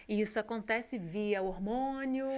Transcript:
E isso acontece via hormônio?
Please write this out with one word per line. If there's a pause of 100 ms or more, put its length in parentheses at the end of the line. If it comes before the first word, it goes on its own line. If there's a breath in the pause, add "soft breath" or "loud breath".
E
isso
acontece
via
hormônio? (100)